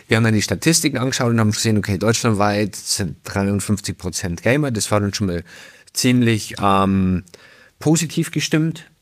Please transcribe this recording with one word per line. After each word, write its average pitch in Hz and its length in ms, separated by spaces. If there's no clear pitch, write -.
Wir 113 80
haben 113 80
dann 110 100
die 104 80
Statistiken 143 560
angeschaut 127 320
und 117 80
haben 107 140
gesehen, 107 260
okay, 98 200
deutschlandweit 104 760
sind - 500
dreiundfünfzig 101 760
Prozent 87 440
Gamer. 139 280
Das 107 200
war 107 100
dann 101 140
schon 101 140
mal 85 160
ziemlich, 120 680
ähm, 98 640
positiv 160 520
gestimmt. 156 540